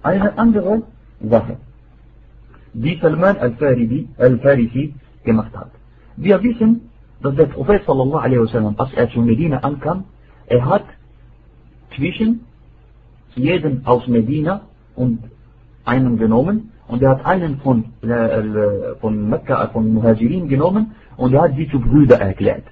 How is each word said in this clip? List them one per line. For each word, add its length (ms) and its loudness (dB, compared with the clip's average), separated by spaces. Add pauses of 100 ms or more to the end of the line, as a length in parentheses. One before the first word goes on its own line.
Eine 360 -2
andere 460 2 (360)
Sache, 380 -2 (1160)
die 280 -4
Salman 360 2
al-Farisi, 720 0 (100)
al-Farisi 760 2 (300)
gemacht 320 0
hat. 160 -18 (460)
Wir 240 2
wissen, 480 0 (320)
dass 140 -4
der 100 4
Prophet 400 0
sallallahu 320 0
alaihi 220 2
wasallam, 380 0
als 160 -4
er 160 0
zu 120 -2
Medina 380 0
ankam, 460 -4 (420)
er 180 2
hat 200 0 (1080)
zwischen 460 -2 (920)
jedem 500 -2
aus 220 0
Medina 540 -2 (340)
und 240 -2 (680)
einen 320 0
genommen 540 0 (160)
und 140 -4
er 100 4
hat 140 -2
einen 340 -2
von, 260 0 (180)
äh, 40 -4
äh, 920 -2
von 300 -2
Mekka, 340 -2
äh, 60 -4
von 240 0
Muhajirin 540 0
genommen 480 0 (220)
und 160 0
er 100 4
hat 120 0
sie 140 -4
zu 100 -2
Brüder 400 4
erklärt. 520 -2